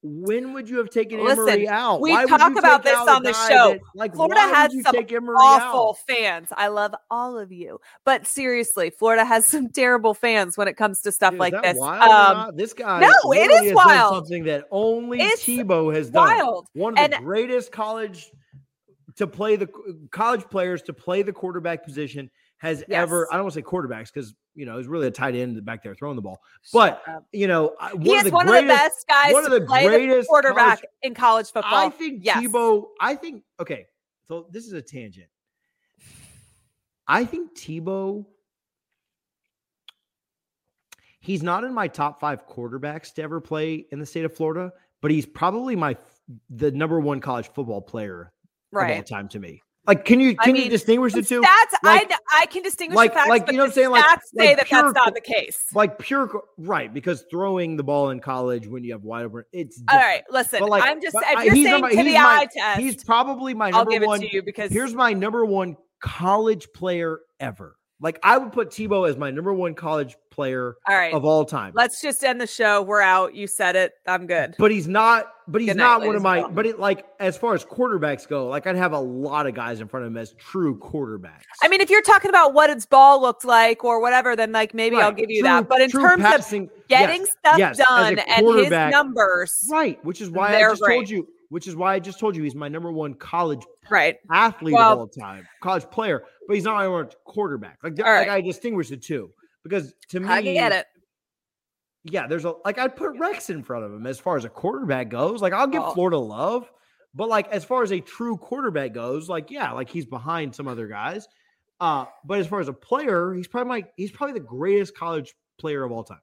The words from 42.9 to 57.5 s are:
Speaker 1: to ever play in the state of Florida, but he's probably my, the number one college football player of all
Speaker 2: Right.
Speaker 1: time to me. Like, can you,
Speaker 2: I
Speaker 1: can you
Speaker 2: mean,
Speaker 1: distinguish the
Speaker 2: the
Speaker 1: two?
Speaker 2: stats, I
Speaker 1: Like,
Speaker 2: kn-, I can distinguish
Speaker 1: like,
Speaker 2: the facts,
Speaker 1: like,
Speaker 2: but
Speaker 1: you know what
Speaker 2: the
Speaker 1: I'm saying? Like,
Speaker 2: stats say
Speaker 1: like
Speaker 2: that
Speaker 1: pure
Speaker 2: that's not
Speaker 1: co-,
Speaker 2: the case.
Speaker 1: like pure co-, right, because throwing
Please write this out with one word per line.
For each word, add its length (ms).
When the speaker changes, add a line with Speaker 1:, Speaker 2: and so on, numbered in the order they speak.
Speaker 1:
to 100
ever 160
play 520
in 80
the 60
state 200
of 100
Florida, 380
but 100
he's 140
probably 520
my, 180
the 220
number 280
one 220
college 260
football 340
player 520
of 40
all 40
Speaker 2:
Right. 260
Speaker 1:
time 220
to 100
me. 240
Like, 180
can 140
you, 180
Speaker 2:
I 80
Speaker 1:
can 100
you 80
Speaker 2:
mean, 60
Speaker 1:
distinguish 440
the 80
Speaker 2:
the 60
Speaker 1:
two? 140
Speaker 2:
stats, 320
I 120
Speaker 1:
Like, 140
Speaker 2:
kn-, 100
I 140
can 160
distinguish 340
Speaker 1:
like, 160
Speaker 2:
the 40
facts, 140
Speaker 1:
like, 180
Speaker 2:
but 60
Speaker 1:
you 40
know 60
what 100
Speaker 2:
the 80
Speaker 1:
I'm 40
saying? 40
Like, 160
Speaker 2:
stats 160
say 140
Speaker 1:
like 80
Speaker 2:
that 100
Speaker 1:
pure 160
Speaker 2:
that's 100
not 140
Speaker 1:
co-, 80
Speaker 2:
the 60
case. 520
Speaker 1:
like 240
pure 300
co-, 160
right, 340
because 380
throwing 440